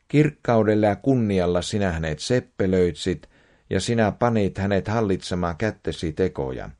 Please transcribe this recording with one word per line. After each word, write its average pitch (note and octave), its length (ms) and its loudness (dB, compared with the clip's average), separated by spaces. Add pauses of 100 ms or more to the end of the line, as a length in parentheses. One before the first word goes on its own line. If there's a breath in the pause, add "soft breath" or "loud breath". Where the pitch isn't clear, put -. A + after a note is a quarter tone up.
kirkkaudella A2 800 2
ja G#2 100 4
kunnialla G2 680 2
sinä G2 300 -2
hänet D#2+ 280 -4
seppelöitsit, F#2 1120 0 (400 soft breath)
ja G2 100 0
sinä A2 320 0
panit A2 460 0
hänet G2 300 0
hallitsemaan F#2 680 -2
kättesi E2 560 -4
tekoja. F2+ 560 -4 (100)